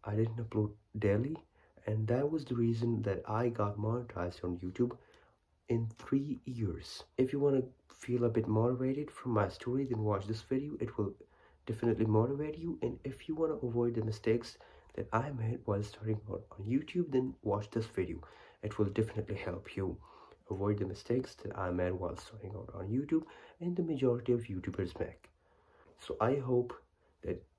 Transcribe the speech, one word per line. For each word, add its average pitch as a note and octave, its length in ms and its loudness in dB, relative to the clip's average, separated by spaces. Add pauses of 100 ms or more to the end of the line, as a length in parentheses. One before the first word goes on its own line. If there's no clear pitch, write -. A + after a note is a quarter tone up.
I G#2 100 -2
didn't A2 220 2
upload A2 360 0 (260)
daily. A2 380 2 (500)
And G#2+ 220 2
that C3+ 220 4
was D#3 140 0
the B2+ 100 -2
reason A#2 480 2
that F#2+ 240 0
I A2+ 220 0
got G#2 300 -2
monetized G#2+ 680 -4
on F2 140 -4
YouTube F#2 380 0 (720)
in A2+ 200 0 (100)
three C#3 460 0
years. G#2+ 600 -4 (120)
If C3 160 4
you C#3+ 80 0
wanna C#3 220 6 (260)
feel A#2+ 360 -2
a A#2 40 6
bit A2+ 180 2
motivated B2+ 640 2
from - 220 -4
my G#2 160 4
story, C3 360 -2
then A#2 180 -2
watch G2+ 240 2
this A2 160 -4
video. C#3+ 380 -2
It A#2 180 -6
will G2+ 160 -2 (520)
definitely A2 400 2
motivate C#3 520 4
you. E3 240 -4
And B2 220 -2
if - 240 -8
you D#3 60 -2
wanna D#3 200 2
avoid A#2+ 400 0
the A2 100 0
mistakes A2+ 540 0 (360)
that - 180 -6
I B2 180 0
made A#2 340 -2
while G2+ 180 0
starting G#2+ 380 -4 (100)
out - 140 -6 (140)
on G2 80 -8
YouTube, D#3 440 0
then C3 320 4
watch G#2 280 0
this A2+ 160 0
video. E2+ 360 -4 (400)
It G#2 160 -6
will G#2 80 4
definitely G#2+ 500 0
help - 400 -6
you F#2 200 -2 (540)
avoid G2+ 280 2
the G#2 80 -2
mistakes - 500 -2
that - 200 -8
I F#2 140 -2
made F2+ 220 2
while F2+ 240 -4
starting G2+ 380 -12
out F#2+ 200 -10
on F#2+ 140 -6
YouTube C#3+ 360 2 (360)
and F3 160 -2
the F#3 60 2
majority B2+ 500 2
of A#2 100 4
YouTubers F#2 560 -4
make. - 320 -6 (680)
So - 220 -6
I B2+ 160 4
hope B2 380 2 (480)
that - 200 -4 (160)